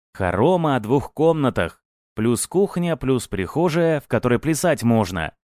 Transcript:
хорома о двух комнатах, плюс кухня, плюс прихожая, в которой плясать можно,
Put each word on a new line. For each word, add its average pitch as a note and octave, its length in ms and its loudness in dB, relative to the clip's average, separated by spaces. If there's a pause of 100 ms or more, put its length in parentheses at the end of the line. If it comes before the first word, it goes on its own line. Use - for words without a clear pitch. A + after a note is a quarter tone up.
(120)
хорома C3+ 640 0
о A#2+ 40 -2
двух A2+ 340 -2
комнатах, C#3 680 0 (320)
плюс A2+ 320 0
кухня, F3 500 -2
плюс C3 320 -2
прихожая, D3+ 720 -2
в - 80 -16
которой A#2+ 320 0
плясать D#3 420 0
можно, G2 500 0 (220)